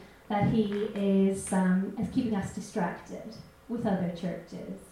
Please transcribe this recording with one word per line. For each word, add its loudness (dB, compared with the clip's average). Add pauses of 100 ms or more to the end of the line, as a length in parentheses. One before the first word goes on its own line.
(300)
that 2
he 4 (280)
is, 2
um, 2
is 0
keeping 2
us -2
distracted -6 (320)
with -4
other 2
churches, -8 (120)